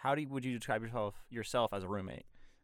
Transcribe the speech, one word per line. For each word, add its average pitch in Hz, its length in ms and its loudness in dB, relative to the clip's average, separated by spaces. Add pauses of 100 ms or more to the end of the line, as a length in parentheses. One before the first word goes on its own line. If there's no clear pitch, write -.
how 135 120 4
do 151 80 4
you, 147 60 -4
would 135 160 -2
you 127 160 0
describe 110 240 0
yourself, 110 460 -2
yourself 117 440 2
as 95 120 -2
a - 20 -4
roommate? 95 380 -4 (380)